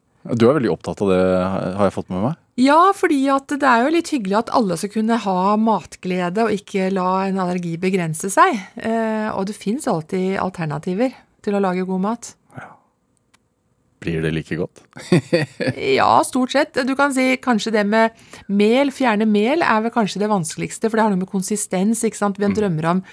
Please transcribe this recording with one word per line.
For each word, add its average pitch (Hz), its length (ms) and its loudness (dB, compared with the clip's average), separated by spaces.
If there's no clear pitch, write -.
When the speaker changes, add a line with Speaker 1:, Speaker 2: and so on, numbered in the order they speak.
Speaker 1:
Du 117 240 4
er 151 100 4
veldig 110 140 0
opptatt - 300 -6
av 101 60 2
det, 92 680 0
har 101 80 2
jeg 95 80 0
fått - 160 -8
med 92 140 -4
meg. 147 120 -2
Speaker 2:
Ja, 311 360 6
fordi 320 360 0
at 269 180 0
det 285 140 -6
er 247 220 4
jo 285 80 0
litt 330 160 0
hyggelig 202 320 -2
at - 100 -4
alle 190 280 0
skal 196 120 -6
kunne 220 300 0
ha 196 360 0
matglede 185 880 -2
og 220 40 0
ikke 190 420 -2
la 185 340 -2
en 190 120 -2
allergi 180 400 -4
begrense 180 540 -2
seg. 330 260 4
Eh, 220 580 -4
og 190 100 -4
det 208 100 -6
finnes 233 300 -6
alltid 185 540 -2
alternativer 185 760 -4
til 208 100 -2
å 202 80 0
lage 185 240 -2
god 185 160 -2
mat. 220 320 -6
Speaker 1:
Ja. - 140 -16
Blir 82 220 -4
det 80 120 -2
like 80 220 -4
godt? - 280 -8
<laughs> - 600 -2
Speaker 2:
Ja, 113 260 6
stort 254 280 -2
sett. 302 220 0
Du 269 80 0
kan 285 200 2
si 262 100 2
kanskje 226 320 0
det 214 160 2
med 226 220 4
mel, 226 460 4
fjerne 220 340 0
mel 220 380 2
er 226 160 2
vel 233 100 -4
kanskje 214 300 -2
det 208 80 0
vanskeligste, 170 600 -4
for 220 60 -2
det 214 80 2
har 220 80 2
noe 185 120 0
med - 80 -8
konsistens, 202 720 -2
ikke 220 140 -4
sant? 202 180 -2
Vi 202 80 -2
Speaker 1:
Mm. 202 100 0
Speaker 2:
drømmer 180 360 0
om 185 220 0